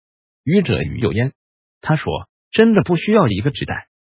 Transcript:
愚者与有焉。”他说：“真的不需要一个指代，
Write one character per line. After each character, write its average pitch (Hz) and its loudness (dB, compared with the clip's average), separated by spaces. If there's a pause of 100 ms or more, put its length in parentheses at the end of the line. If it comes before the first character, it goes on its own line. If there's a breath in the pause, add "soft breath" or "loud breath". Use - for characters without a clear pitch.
(440)
愚 190 2
者 104 -2
与 - -6
有 - -2
焉。” 123 -2 (500)
他 156 0
说 - -4 (240)
：“真 226 4
的 190 4
不 175 0
需 208 -2
要 202 4
一 98 -2
个 131 -2
指 - -6
代， - -10 (140)